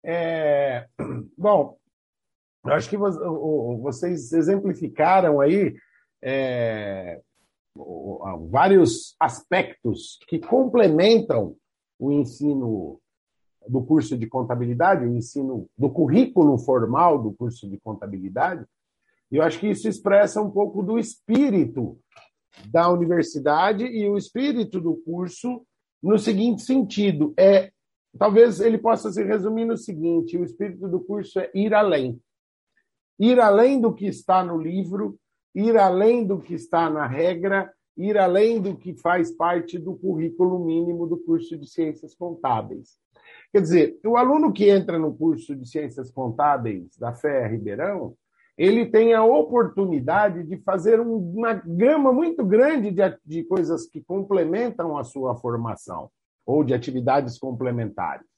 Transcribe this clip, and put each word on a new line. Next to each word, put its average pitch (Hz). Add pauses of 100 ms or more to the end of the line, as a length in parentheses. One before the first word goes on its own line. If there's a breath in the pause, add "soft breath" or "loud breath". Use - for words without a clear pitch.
É, 151 (100)
<clears throat> 131
bom, 180 (880)
eu 131
acho -
que 208
vo-, 202
o, 156
o, 120
vocês 147
exemplificaram 170
aí, 160 (460 soft breath)
é, 110 (540)
o, 87
o, 85
vários 175
aspectos -
que 160
complementam 196 (420)
o 135
ensino 123 (680)
do 127
curso 139
de 110
contabilidade, 123
o 120
ensino 131 (100)
do 131
currículo 151
formal 131
do 107
curso 117
de 98
contabilidade, 104 (680)
e 131
eu 156
acho -
que 208
isso 202
expressa 202
um 202
pouco 196
do 220
espírito 196 (680)
da 165
universidade 170
e 226
o 202
espírito 226
do 165
curso 170 (380)
no 202
seguinte 220
sentido: 196
é, 190 (480)
talvez 208
ele 226
possa 220
se 202
resumir 214
no 226
seguinte: 170
o 180
espírito 185
do 180
curso 196
é 180
ir 202
além. 147 (960)
Ir 240
além 233
do 226
que 202
está 185
no 170
livro, 175 (380)
ir 220
além 208
do 185
que 175
está 165
na 151
regra, 180 (240)
ir 202
além 202
do 185
que 180
faz 170
parte 175
do 170
currículo 175
mínimo 170
do 170
curso 165
de 143
Ciências 156
Contábeis. 143 (540 soft breath)
Quer 202
dizer, 165
o 233
aluno 269
que 202
entra 185
no 156
curso 151
de 127
Ciências 139
Contábeis 120
da 117
fea 131
Ribeirão, 113 (420)
ele 214
tem 226
a 220
oportunidade 196
de 165
fazer 196
um, 226
uma 214
gama 220
muito 320
grande 220
de 180
a-, 185
de 165
coisas 165
que -
complementam 180
a 135
sua 127
formação, 117 (360)
ou 147
de 127
atividades 127
complementares. 120 (100)